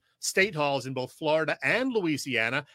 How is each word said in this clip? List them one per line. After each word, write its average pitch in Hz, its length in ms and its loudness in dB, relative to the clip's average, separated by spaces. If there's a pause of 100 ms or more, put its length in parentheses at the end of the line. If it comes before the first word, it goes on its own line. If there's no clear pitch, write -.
(180)
state 196 360 0
halls 143 320 0
in 135 60 -6
both 127 200 -4
Florida 151 500 0
and 226 300 2
Louisiana, 143 840 0